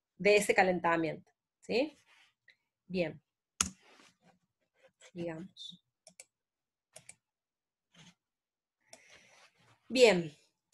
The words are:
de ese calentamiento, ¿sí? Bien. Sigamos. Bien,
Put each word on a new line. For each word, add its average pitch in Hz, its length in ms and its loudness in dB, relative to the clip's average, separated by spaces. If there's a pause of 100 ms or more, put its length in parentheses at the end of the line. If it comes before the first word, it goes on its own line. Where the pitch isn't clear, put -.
(180)
de 208 200 2
ese 208 180 0
calentamiento, 175 720 -2 (300)
¿sí? 247 400 -6 (880)
Bien. 170 340 -8 (1900)
Sigamos. 170 720 -14 (4000)
Bien, 202 480 4 (360)